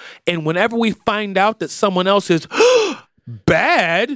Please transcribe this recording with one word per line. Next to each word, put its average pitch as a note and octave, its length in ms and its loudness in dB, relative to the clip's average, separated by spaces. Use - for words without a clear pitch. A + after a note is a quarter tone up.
And E3 200 -2
whenever G3 300 0
we A3+ 160 0
find G#3 440 -4
out G#3 240 2
that D#3+ 100 -6
someone F#3 360 -2
else G3 240 2
is E3 220 0
<gasps> A4 720 0
bad, F3+ 880 0